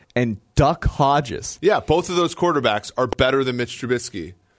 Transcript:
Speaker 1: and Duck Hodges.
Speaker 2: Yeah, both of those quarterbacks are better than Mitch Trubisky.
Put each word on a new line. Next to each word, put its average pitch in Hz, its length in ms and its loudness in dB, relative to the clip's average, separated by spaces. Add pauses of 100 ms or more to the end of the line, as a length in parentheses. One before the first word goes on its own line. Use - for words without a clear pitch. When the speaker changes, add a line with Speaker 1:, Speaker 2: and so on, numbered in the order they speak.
(160)
Speaker 1:
and 117 220 0 (180)
Duck 151 300 2
Hodges. 143 760 0
Speaker 2:
Yeah, 180 180 2
both 170 300 0
of 185 60 -4
those 170 200 0
quarterbacks 127 600 0
are 127 100 2
better 131 360 2
than 127 140 -2
Mitch 120 220 -4
Trubisky. 117 540 -4 (260)